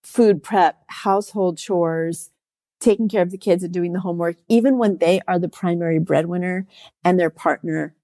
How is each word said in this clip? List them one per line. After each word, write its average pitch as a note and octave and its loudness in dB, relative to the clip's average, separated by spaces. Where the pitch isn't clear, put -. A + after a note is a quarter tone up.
food G#3 2
prep, F#3 0
household G3 -2
chores, E3 -4
taking G#3+ 2
care G#3 0
of F3+ 0
the G3 -12
kids F#3 0
and F3 -8
doing F3 -2
the F3+ -4
homework, E3+ -4
even A#3 4
when G3+ 2
they F3 2
are F3+ 0
the F3 -4
primary E3+ -2
breadwinner F3+ -2
and F3+ 2
their E3+ 2
partner D#3 -4